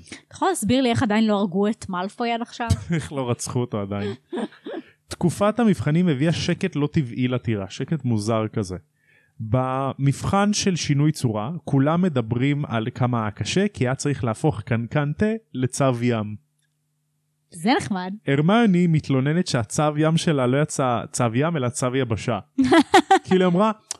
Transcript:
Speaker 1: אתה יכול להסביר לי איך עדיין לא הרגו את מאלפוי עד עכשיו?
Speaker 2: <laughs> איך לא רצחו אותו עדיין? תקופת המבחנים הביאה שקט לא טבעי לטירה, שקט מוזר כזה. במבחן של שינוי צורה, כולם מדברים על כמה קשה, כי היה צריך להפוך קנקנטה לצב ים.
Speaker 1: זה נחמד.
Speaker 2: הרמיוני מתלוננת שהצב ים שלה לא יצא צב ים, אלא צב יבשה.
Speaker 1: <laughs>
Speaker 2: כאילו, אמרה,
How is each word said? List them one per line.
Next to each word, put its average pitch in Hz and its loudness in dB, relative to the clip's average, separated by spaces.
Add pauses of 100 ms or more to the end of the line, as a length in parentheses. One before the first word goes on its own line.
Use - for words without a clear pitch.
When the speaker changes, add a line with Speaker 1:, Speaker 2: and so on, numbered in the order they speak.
Speaker 1:
אתה - -20
יכול 320 0
להסביר 254 0
לי 247 2
איך 233 0
עדיין 220 2
לא 208 2
הרגו 202 0
את 226 -6
מאלפוי 196 -6
עד 233 -4
עכשיו? 233 -8 (160)
Speaker 2:
<laughs> 170 -4
איך 147 -6
לא 131 -2
רצחו - -4
אותו 117 -4
עדיין? 101 -4 (960)
תקופת 208 0
המבחנים 180 2
הביאה 151 2
שקט 175 -2
לא 147 0
טבעי 123 -2
לטירה, 113 -4
שקט 131 -6
מוזר 110 0
כזה. 92 -4 (640)
במבחן 135 0
של 190 0
שינוי 147 2
צורה, 110 -2 (120)
כולם 147 2
מדברים 135 0
על 113 -2
כמה 117 0
קשה, 185 0
כי - -4
היה 123 0
צריך 139 -2
להפוך 113 0
קנקנטה 143 -2 (280)
לצב 127 0
ים. 110 0 (1160)
Speaker 1:
זה 185 -2
נחמד. 185 -4 (140)
Speaker 2:
הרמיוני 175 4
מתלוננת 147 0
שהצב 151 0
ים 160 4
שלה 139 0
לא 135 2
יצא 127 0 (100)
צב 120 0
ים, 156 0
אלא 123 0
צב 123 -2
יבשה. 113 -2 (440)
Speaker 1:
<laughs> - 4
Speaker 2:
כאילו, 185 4
אמרה, 196 2 (280)